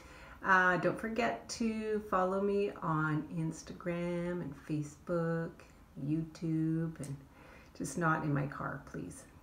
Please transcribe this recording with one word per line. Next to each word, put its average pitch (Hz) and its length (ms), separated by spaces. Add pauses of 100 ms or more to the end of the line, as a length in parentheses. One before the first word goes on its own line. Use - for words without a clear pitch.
(440)
Uh, 185 340
don't 170 220
forget 226 480
to 214 640
follow 190 320
me 202 300 (100)
on 156 420 (100)
Instagram 175 1080
and - 120 (140)
Facebook, 165 840 (540)
YouTube, 160 920
and 139 160 (580)
just - 240
not 160 260
in 147 100
my 147 140
car, 139 380
please. - 380 (200)